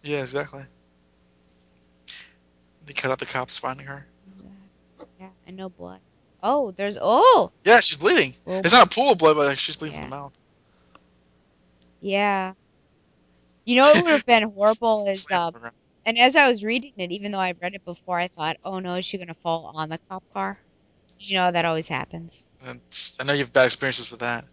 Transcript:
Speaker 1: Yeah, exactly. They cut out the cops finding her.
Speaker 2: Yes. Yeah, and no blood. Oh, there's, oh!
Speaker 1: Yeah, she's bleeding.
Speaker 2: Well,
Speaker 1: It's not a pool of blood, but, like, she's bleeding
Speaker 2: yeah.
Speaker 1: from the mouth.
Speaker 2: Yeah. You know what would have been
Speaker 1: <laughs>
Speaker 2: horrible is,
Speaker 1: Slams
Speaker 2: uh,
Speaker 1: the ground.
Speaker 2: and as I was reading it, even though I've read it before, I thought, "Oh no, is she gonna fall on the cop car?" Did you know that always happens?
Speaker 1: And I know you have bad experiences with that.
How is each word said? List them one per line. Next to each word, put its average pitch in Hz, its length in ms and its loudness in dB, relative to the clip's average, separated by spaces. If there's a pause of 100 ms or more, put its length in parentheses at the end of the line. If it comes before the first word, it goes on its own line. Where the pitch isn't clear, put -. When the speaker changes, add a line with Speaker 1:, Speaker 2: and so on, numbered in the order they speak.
Speaker 1:
Yeah, 147 180 -4
exactly. 139 400 -10 (2250)
They 147 80 -20
cut 131 180 -4
out 131 80 -4
the 123 60 -10
cops 127 320 -8
finding 135 300 -10
her. 139 180 -16 (340)
Speaker 2:
Yes. 196 680 -20 (140)
Yeah, 190 60 -20 (180)
and 185 120 -20
no 190 120 -12
blood. 180 300 -18 (440)
Oh, 240 280 0
there's, 202 300 -6
oh! 330 500 4 (120)
Speaker 1:
Yeah, 226 160 8
she's - 180 0
bleeding. 175 380 2 (100)
Speaker 2:
Well, 185 140 -6
Speaker 1:
It's 185 140 2
not 240 140 10
a - 20 -8
pool 262 240 2
of 185 40 2
blood, 156 200 6
but, 147 100 4
like, 135 100 0
she's - 200 -8
bleeding 156 180 -10
Speaker 2:
yeah. 151 60 -12
Speaker 1:
from 139 80 -12
the 135 80 -12
mouth. 143 200 -18 (1600)
Speaker 2:
Yeah. 196 520 -2 (1120)
You 247 120 0
know 262 100 6
what 320 160 8
would 339 80 2
have 285 140 2
been 233 180 4
Speaker 1:
<laughs> 208 120 -8
Speaker 2:
horrible 214 540 0
is, 196 140 -2
Speaker 1:
Slams 175 240 -2
Speaker 2:
uh, 165 40 -6
Speaker 1:
the 117 80 -20
ground. 117 160 -16 (300)
Speaker 2:
and 226 120 -2
as 254 180 4
I 285 120 6
was 220 160 0
reading 233 340 -4
it, 180 140 -6
even 202 200 -8
though 196 80 -6
I've 180 220 -4
read 180 120 -8
it 190 100 -18
before, 175 360 -8
I 180 80 -4
thought, 160 360 -8
"Oh 190 160 -8
no, 180 160 -8
is 180 100 -6
she - 120 -8
gonna 175 160 -14
fall 165 420 -6
on 156 140 -8
the 165 100 -10 (100)
cop 190 140 -14 (100)
car?" 196 240 -8 (640)
Did - 120 -10
you 190 60 -2
know 180 140 2
that 170 140 -2
always 160 240 -4
happens? 165 560 -10 (220)
Speaker 1:
And 123 120 -16 (400)
I 131 40 -6
know 143 100 -2
you 143 60 0
have 127 120 -4
bad 131 140 6
experiences 123 460 -4
with 117 100 -20
that. 120 320 -6